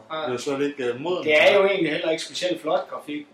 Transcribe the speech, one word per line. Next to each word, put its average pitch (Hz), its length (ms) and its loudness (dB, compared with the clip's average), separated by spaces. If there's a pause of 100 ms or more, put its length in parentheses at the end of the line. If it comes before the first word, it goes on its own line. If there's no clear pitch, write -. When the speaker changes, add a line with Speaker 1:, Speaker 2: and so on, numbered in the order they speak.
(100)
Speaker 1:
Nej. 156 120 -6
Speaker 2:
Det 143 100 -4
var 120 60 -4
slet 143 280 -2
ikke, 139 180 -6
øh, 123 160 -2
moden. 175 240 -4
Speaker 1:
Det 151 180 4
er 190 140 8
jo 196 80 6
egentlig 175 280 0
heller 165 180 -2
ikke 160 120 -2
specielt 170 400 -4
flot 151 280 -2
grafik, 147 440 -10